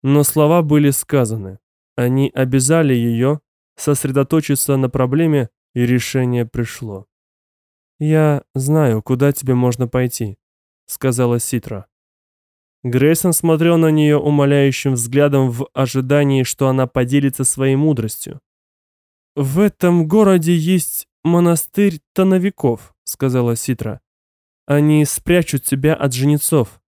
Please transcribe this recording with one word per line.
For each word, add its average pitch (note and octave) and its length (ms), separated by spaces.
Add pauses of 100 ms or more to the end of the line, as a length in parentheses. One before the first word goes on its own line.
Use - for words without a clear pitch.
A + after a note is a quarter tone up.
Но C#3+ 220
слова D#3 380
были D3 280
сказаны. A2 680 (400)
Они B2+ 340
обязали C3 640
её A#2+ 460 (340)
сосредоточиться C#3 1000
на C3 120
проблеме, C3+ 600 (260)
и A#2+ 100
решение B2 640
пришло. A2 600 (920)
«Я D3+ 460 (100)
знаю, C3+ 480
куда C3+ 300
тебе C3 220
можно B2 340
пойти», A#2+ 500 (480)
сказала A#2+ 540
Ситра. A2 480 (960)
Грейсон C#3+ 480
смотрел E3 460
на D#3+ 120
неё D3+ 300
умоляющим C#3 720
взглядом C3 580
в A#2 240
ожидании, C3+ 680
что C3+ 240
она C3 180
поделится C3+ 560
своей C3+ 320
мудростью. C3+ 680 (960)
«В C#3 240
этом F3 480
городе F3+ 480
есть E3+ 540 (160)
монастырь E3+ 760 (140)
тоновиков», F#3 920
сказала B2 540
Ситра. - 440 (680)
«Они D3+ 380
спрячут E3+ 600
тебя C#3+ 320
от C3+ 180
жнецов». C#3+ 680 (140)